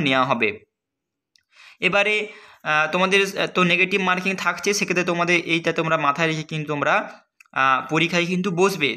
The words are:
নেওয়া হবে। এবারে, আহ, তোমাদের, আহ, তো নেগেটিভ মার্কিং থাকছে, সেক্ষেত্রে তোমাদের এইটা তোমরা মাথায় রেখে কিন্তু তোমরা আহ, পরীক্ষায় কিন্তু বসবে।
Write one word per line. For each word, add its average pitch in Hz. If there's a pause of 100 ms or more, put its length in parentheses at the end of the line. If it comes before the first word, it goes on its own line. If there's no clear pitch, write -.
নেওয়া 131
হবে। 113 (1400)
এবারে, 202 (560)
আহ, 151
তোমাদের, 190
আহ, 190
তো 185 (100)
নেগেটিভ 185 (100)
মার্কিং 185 (140)
থাকছে, 180
সেক্ষেত্রে 180
তোমাদের 170 (160)
এইটা 165
তোমরা 160 (100)
মাথায় 151
রেখে 156
কিন্তু 156
তোমরা 143 (560)
আহ, 131
পরীক্ষায় 170
কিন্তু 185
বসবে। 165